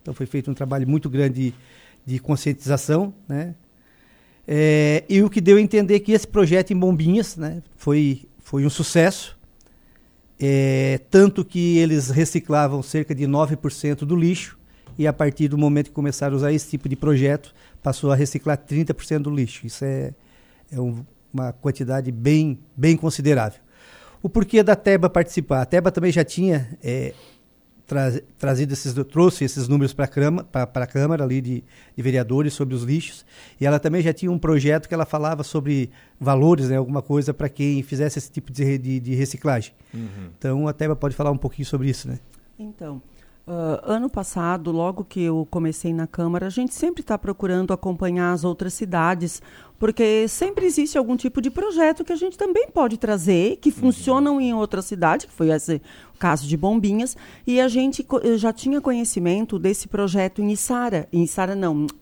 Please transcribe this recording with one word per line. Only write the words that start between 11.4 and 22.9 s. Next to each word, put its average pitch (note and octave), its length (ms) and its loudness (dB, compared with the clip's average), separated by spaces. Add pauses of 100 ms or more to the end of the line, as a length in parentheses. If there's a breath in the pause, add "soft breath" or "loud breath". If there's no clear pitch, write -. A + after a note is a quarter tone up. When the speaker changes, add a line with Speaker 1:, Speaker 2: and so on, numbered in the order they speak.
Speaker 1:
que F3 320 2
eles D#3 320 2
reciclavam D3 720 0
cerca D3+ 320 -4
de C#3 140 -2
nove D3 280 2
por D3 160 -4
cento D3 360 -4
do F3 80 0
lixo, E3+ 420 0 (400 soft breath)
e D3+ 80 0
a D3 80 2
partir D3 360 0
do D3 80 -2
momento D3 300 2
que - 60 -20
começaram C#3+ 400 -2
a C#3 40 0
usar C#3+ 140 0
esse D3+ 180 -2
tipo C3+ 200 -6
de C3+ 60 -4
projeto, C#3+ 580 2 (300 soft breath)
passou C#3 280 0
a C3+ 40 4
reciclar C#3+ 420 0
trinta D3+ 360 -2
por - 120 -16
cento D3+ 240 -2
do D3 60 -4
lixo. B2 320 -4
Isso - 180 -10
é, C3+ 280 -4 (580 soft breath)
é C3 100 -8
um, B2 240 -6 (260)
uma B2+ 220 -4
quantidade C3 580 -4
bem, C#3+ 460 2 (180)
bem D#3+ 220 4